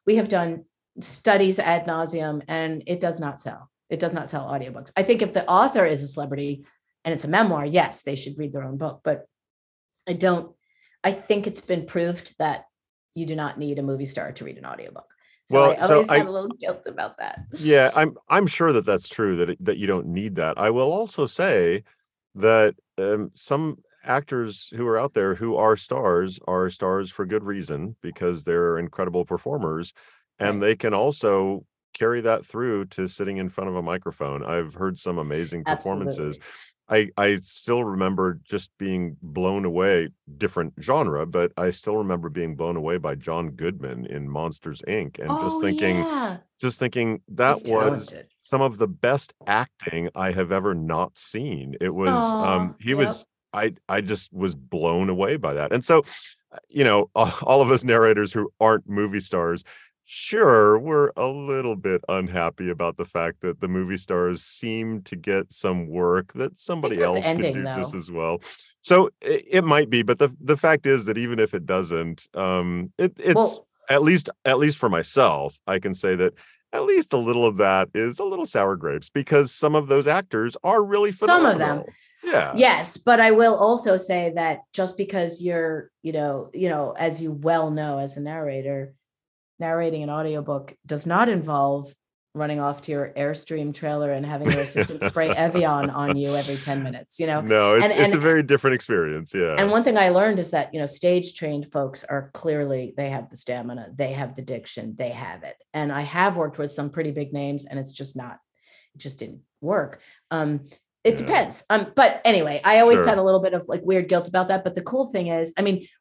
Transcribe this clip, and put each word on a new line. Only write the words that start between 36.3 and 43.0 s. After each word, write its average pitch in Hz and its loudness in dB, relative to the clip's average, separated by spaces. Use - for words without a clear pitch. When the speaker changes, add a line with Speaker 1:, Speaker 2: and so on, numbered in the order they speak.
Speaker 1:
Absolutely. - -20
Speaker 2:
I, 107 2
I 101 2
still 120 -4
remember 95 -2
just - -8
being 90 -4
blown 92 -2
away, 87 2
different 82 -4
genre, 82 0
but 87 0
I 90 0
still 104 -4
remember 92 -4
being 80 -6
blown 85 -4
away 82 -4
by 73 -6